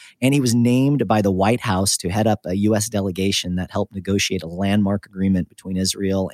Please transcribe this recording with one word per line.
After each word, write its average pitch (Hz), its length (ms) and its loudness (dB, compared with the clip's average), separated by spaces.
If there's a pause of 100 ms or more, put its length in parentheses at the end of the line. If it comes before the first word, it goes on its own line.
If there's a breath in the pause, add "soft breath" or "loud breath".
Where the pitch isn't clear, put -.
(200 loud breath)
and 135 140 2
he 147 60 2
was 123 120 2
named 123 540 2
by 110 160 2
the 98 80 2
White 98 300 2
House 98 380 0
to 92 100 -6
head 107 180 0
up 107 180 2
a 90 120 -4
U 104 180 2
S 101 140 0
delegation 95 640 -2
that 90 160 -4
helped 101 240 -4
negotiate 98 480 -2
a 80 60 -10
landmark 98 580 0
agreement 95 420 0
between - 280 -10
Israel 95 580 -2